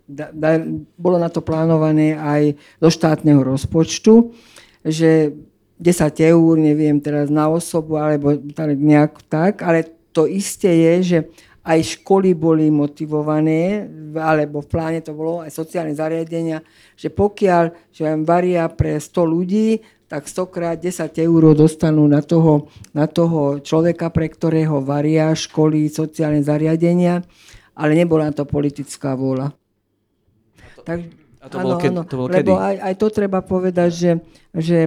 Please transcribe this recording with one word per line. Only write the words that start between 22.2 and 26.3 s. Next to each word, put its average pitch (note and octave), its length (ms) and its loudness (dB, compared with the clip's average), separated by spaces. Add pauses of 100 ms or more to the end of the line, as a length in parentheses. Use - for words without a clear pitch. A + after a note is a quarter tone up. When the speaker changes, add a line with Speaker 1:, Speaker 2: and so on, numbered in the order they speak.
Speaker 1:
na D3+ 160 -2
toho D#3 560 -2
človeka, E3 480 -2
pre D#3+ 160 -2
ktorého D#3 560 -2
varia D3+ 540 0
školy, D#3 500 0
sociálne D3+ 560 -2